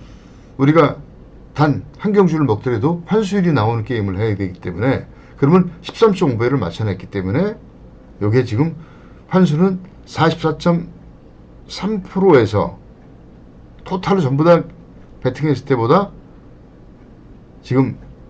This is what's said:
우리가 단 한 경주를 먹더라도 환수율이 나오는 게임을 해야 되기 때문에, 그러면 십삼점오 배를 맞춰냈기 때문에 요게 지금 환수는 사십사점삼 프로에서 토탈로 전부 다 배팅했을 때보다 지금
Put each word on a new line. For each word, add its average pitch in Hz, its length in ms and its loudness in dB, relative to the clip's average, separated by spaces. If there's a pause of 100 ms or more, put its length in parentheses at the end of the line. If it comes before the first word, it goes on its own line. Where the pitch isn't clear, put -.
(580)
우리가 151 400 4 (580)
단 135 280 0 (220)
한 208 80 0
경주를 160 320 4
먹더라도 123 640 -2
환수율이 196 440 0
나오는 113 320 0
게임을 101 360 -4
해야 110 160 -2
되기 92 240 -8
때문에, 98 480 -4 (300)
그러면 180 340 2 (100)
십삼점오 180 560 0
배를 127 220 0
맞춰냈기 95 480 -6
때문에 120 480 -2 (640)
요게 113 240 2
지금 117 300 -2 (520)
환수는 180 520 2 (260)
사십사점삼 170 880 -2 (1120)
프로에서 113 720 2 (1080)
토탈로 190 360 0
전부 139 220 0
다 170 180 6 (600)
배팅했을 135 440 -2
때보다 139 460 0 (1500)
지금 131 340 -2 (320)